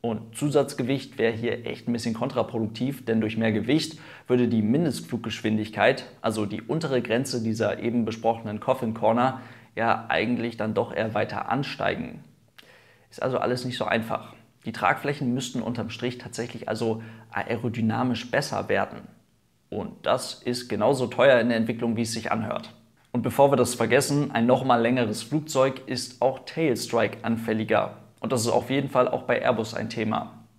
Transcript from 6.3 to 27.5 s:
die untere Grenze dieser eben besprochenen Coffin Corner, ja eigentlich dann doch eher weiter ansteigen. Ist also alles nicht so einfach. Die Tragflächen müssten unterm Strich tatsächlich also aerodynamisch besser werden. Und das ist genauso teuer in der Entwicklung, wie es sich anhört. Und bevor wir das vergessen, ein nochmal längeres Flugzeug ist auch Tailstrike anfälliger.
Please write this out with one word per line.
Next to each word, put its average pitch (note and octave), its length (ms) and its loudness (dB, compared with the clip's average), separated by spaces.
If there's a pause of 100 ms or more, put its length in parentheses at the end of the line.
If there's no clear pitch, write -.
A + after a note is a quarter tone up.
die G#2+ 160 -6
untere C3+ 400 0
Grenze A#2+ 400 0
dieser A2 380 0
eben A#2 240 0
besprochenen A2+ 560 -2
Coffin A#2+ 340 0
Corner, A#2+ 460 2 (340)
ja A2+ 340 0
eigentlich A2+ 480 0
dann G#2+ 160 -2
doch G2+ 220 0
eher A2 200 -2
weiter G#2+ 360 -2
ansteigen. - 720 -4 (880)
Ist - 100 -12
also B2+ 180 0
alles B2 260 -2
nicht B2 120 -4
so - 100 -4
einfach. - 480 -2 (320)
Die A2+ 60 -6
Tragflächen C#3+ 600 0
müssten B2+ 280 -4
unterm A2+ 280 -4
Strich A#2+ 280 -6
tatsächlich A2+ 500 -10
also A2+ 340 -2 (300)
aerodynamisch A#2 1000 -2
besser G2+ 380 -2
werden. G2 320 0 (680)
Und - 380 -8
das B2 280 0
ist - 340 -4
genauso A#2 400 2
teuer B2+ 320 6
in A2+ 80 2
der A#2 100 2
Entwicklung, A#2 380 0
wie A#2 60 0
es A2+ 100 -2
sich A2+ 180 -6
anhört. - 420 -4 (400)
Und A#2+ 100 0
bevor C#3 300 6
wir C3+ 40 4
das B2 180 4
vergessen, C#3 580 4
ein A#2 140 4
nochmal B2+ 360 4
längeres A#2 400 2
Flugzeug C3+ 640 0
ist - 340 -6
auch C3 260 2
Tailstrike A#2 760 0
anfälliger. A2 760 0 (200)